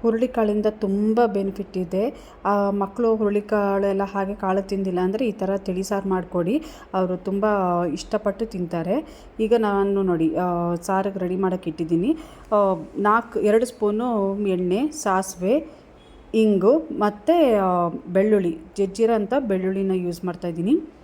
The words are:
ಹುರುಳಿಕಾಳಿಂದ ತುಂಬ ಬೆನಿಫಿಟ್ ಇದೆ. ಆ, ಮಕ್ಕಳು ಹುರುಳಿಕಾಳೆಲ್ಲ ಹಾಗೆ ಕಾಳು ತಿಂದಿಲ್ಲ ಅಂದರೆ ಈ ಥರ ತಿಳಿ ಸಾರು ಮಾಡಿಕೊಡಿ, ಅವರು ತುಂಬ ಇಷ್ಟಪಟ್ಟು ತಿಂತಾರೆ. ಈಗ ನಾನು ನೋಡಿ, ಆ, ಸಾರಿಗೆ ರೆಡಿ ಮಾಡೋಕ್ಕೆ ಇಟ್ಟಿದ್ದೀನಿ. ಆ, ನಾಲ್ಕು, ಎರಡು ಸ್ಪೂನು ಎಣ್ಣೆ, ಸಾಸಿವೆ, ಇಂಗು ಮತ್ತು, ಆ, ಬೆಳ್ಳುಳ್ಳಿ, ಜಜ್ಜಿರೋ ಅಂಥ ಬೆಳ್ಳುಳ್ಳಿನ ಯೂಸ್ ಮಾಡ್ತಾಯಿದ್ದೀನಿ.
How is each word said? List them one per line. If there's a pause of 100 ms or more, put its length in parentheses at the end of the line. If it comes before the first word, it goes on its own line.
ಹುರುಳಿಕಾಳಿಂದ
ತುಂಬ
ಬೆನಿಫಿಟ್
ಇದೆ. (120)
ಆ,
ಮಕ್ಕಳು
ಹುರುಳಿಕಾಳೆಲ್ಲ
ಹಾಗೆ
ಕಾಳು
ತಿಂದಿಲ್ಲ
ಅಂದರೆ
ಈ
ಥರ
ತಿಳಿ
ಸಾರು
ಮಾಡಿಕೊಡಿ, (320)
ಅವರು
ತುಂಬ (480)
ಇಷ್ಟಪಟ್ಟು
ತಿಂತಾರೆ. (120)
ಈಗ
ನಾನು
ನೋಡಿ,
ಆ,
ಸಾರಿಗೆ
ರೆಡಿ
ಮಾಡೋಕ್ಕೆ
ಇಟ್ಟಿದ್ದೀನಿ. (360)
ಆ, (400)
ನಾಲ್ಕು,
ಎರಡು
ಸ್ಪೂನು (120)
ಎಣ್ಣೆ,
ಸಾಸಿವೆ, (560)
ಇಂಗು (120)
ಮತ್ತು,
ಆ, (180)
ಬೆಳ್ಳುಳ್ಳಿ, (200)
ಜಜ್ಜಿರೋ
ಅಂಥ
ಬೆಳ್ಳುಳ್ಳಿನ
ಯೂಸ್
ಮಾಡ್ತಾಯಿದ್ದೀನಿ. (280)